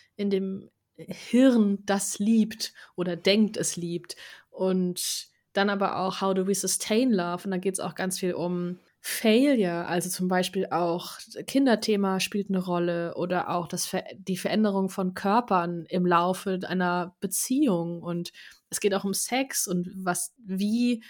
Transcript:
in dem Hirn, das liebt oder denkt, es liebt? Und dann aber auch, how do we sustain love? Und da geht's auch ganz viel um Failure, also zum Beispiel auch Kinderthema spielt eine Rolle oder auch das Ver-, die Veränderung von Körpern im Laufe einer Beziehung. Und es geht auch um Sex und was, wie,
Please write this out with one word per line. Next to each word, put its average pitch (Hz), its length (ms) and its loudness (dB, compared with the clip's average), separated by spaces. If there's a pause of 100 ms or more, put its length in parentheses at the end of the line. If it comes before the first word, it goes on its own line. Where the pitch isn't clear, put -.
(160)
in 202 120 -2
dem 190 420 -2 (260)
Hirn, 214 880 4
das 196 320 -2
liebt 220 560 2 (200)
oder 180 220 -2
denkt, 202 400 4
es - 200 -4
liebt? 170 400 -6 (340)
Und 185 800 -2 (260)
dann 196 160 2
aber 196 280 -2
auch, 185 220 -4
how 196 140 2
do 185 120 0
we 196 80 2
sustain 214 560 0
love? 175 340 0
Und 196 80 -4
da 185 40 0
geht's 185 240 -2
auch - 140 -6
ganz 185 260 -4
viel 180 140 -2
um 175 440 -4 (240)
Failure, 220 840 2
also 175 240 -2
zum 180 180 -2
Beispiel 185 380 0
auch 170 460 -2 (340)
Kinderthema 214 760 2
spielt 196 300 -2
eine 185 120 0
Rolle 175 520 -2
oder 175 340 -2
auch 175 180 -2
das - 200 -6
Ver-, - 180 -4 (100)
die 190 220 -6
Veränderung 196 540 0
von 185 240 -2
Körpern 185 720 0
im 180 160 0
Laufe 180 640 2
einer 180 500 0
Beziehung. 180 840 0
Und 170 280 -4 (380)
es - 100 -6
geht 202 140 2
auch 190 120 0
um 190 100 -2
Sex - 520 -2
und 180 300 -2
was, 185 400 -4
wie, 226 720 0